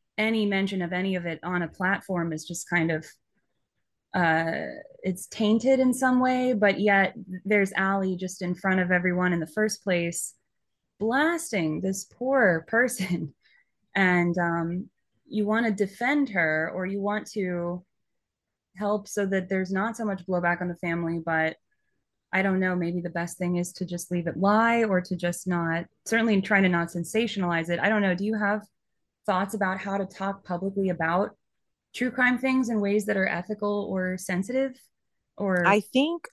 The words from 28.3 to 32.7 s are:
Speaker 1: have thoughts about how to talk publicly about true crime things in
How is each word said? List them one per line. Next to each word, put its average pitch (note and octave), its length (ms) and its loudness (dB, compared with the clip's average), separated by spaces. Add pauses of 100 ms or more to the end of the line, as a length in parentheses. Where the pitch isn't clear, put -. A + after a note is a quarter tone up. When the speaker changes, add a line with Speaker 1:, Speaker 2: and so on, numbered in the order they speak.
Speaker 1:
have G#3 260 -2 (600)
thoughts G3 280 -2
about F#3+ 260 -2
how G3 180 -4
to G3 80 -2
talk G3 380 -8
publicly F#3+ 460 -4
about E3+ 480 0 (560)
true B3 180 -2
crime B3+ 260 2
things C4 300 2
in A3+ 140 0